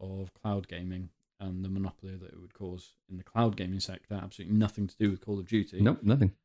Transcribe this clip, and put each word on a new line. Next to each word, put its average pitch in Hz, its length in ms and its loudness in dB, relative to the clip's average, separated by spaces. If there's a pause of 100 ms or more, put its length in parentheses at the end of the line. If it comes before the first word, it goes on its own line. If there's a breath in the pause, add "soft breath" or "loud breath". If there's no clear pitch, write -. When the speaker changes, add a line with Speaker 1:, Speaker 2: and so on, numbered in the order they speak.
Speaker 1:
of 95 340 -8
cloud 101 320 -2
gaming 90 440 -8 (280)
and 95 260 -6
the 95 40 -4
monopoly 95 480 -6
that 92 160 -16
it - 80 -18
would 90 140 -20
cause 90 400 -12 (140)
in 92 100 -12
the 92 60 -12
cloud 113 320 2
gaming 95 240 -4
sector. 92 340 -8
Absolutely 98 420 -2
nothing 104 300 4
to - 100 -8
do 104 140 2
with 92 100 -4
Call 101 180 -4
of 90 80 -6
Duty. 101 340 0
Speaker 2:
Nope, 110 220 6
nothing. 104 300 6 (120)